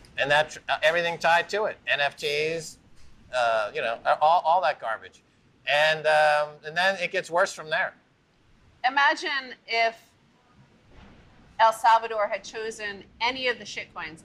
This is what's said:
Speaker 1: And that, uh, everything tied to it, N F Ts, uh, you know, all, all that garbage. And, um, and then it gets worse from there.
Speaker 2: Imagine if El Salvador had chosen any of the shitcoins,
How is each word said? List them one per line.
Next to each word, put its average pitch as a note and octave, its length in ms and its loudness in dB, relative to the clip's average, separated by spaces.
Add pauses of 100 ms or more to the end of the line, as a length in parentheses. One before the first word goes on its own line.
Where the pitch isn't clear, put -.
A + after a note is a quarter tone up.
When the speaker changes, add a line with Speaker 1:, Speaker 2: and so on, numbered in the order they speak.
(180)
Speaker 1:
And C3 120 0
that, D3+ 280 2 (100)
uh, C3+ 140 -2
everything E3+ 360 0
tied E3+ 320 2
to G#3 160 -2
it, C#3+ 120 -6 (100)
N C#3 140 0
F C#3 160 -2
Ts, D#3 600 -4 (560)
uh, A2+ 400 0
you D3+ 80 -6
know, A#2 160 -4 (240)
all, D#3+ 240 4
all E3+ 160 4
that D#3 200 -2
garbage. G#2 420 -8 (420)
And, D3+ 420 2
um, D3+ 420 4 (160)
and D#3 100 -12
then F#3+ 260 0
it F3 100 -4
gets F#3 180 -4
worse F3+ 240 0
from D#3 160 -14
there. E3 240 -2 (920)
Speaker 2:
Imagine C#4 680 0 (120)
if A3+ 300 0 (1600)
El A3 120 6
Salvador A3 560 2
had G#3+ 160 -6
chosen A3 600 -10 (180)
any B3+ 260 -2
of A#3 100 -2
the G#3 80 -16
shitcoins, E3 600 -12